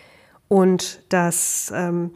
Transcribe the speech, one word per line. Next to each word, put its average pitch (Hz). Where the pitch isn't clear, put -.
Und 185
das, 175
ähm, 175